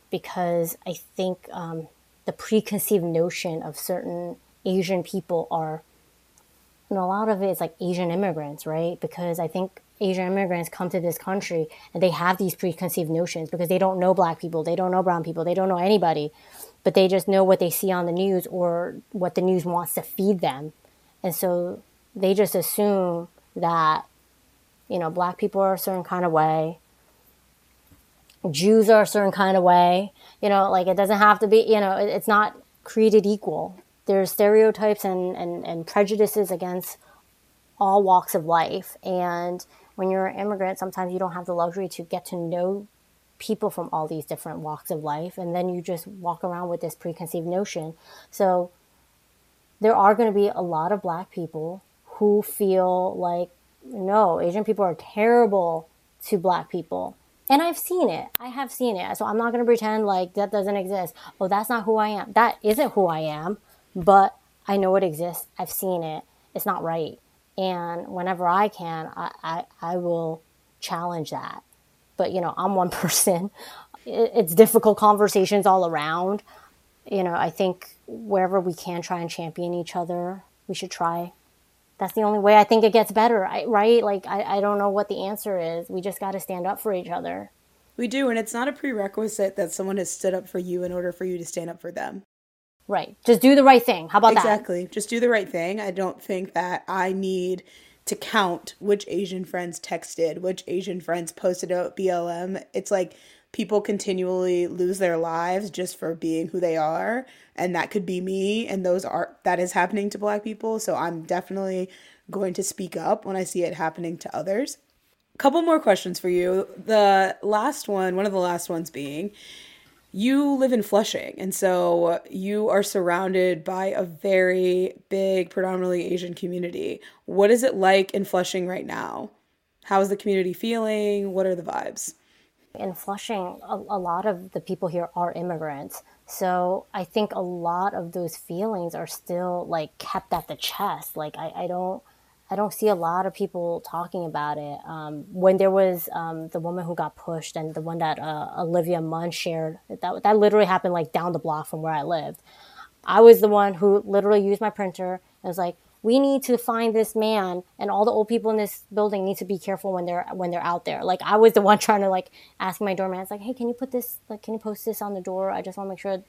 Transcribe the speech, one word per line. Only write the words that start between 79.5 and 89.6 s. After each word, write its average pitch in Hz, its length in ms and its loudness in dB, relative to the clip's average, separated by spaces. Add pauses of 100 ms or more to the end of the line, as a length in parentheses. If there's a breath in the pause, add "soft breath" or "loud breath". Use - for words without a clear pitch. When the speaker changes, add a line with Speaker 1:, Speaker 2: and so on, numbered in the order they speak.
Speaker 1:
each 170 200 -6
other, 175 500 -6 (220)
we 196 80 -8
should 185 160 -10
try. 170 420 -4 (640)
That's 190 160 -4
the 220 80 2
only 208 160 4
way 208 180 8
I 208 80 12
think 220 200 6
it 208 80 6
gets 214 200 4
better, 214 320 4
I, 185 220 -4
right? 226 360 6
Like, 202 240 -2
I, 196 300 -2
I 202 40 0
don't 202 180 0
know 202 100 2
what 202 200 0
the 190 180 -6
answer 208 320 -6
is. 170 300 -6
We 185 120 -6
just 185 200 -8
gotta 196 200 -6
stand 180 260 -8
up 196 140 -4
for 214 120 -2
each 175 180 -4
other. 180 400 -8 (480)
Speaker 2:
We 240 100 -4
do, 269 220 -2
and 226 80 0
it's 220 160 -6
not 247 140 -4
a 285 40 -2
prerequisite 208 840 -4
that 175 160 -4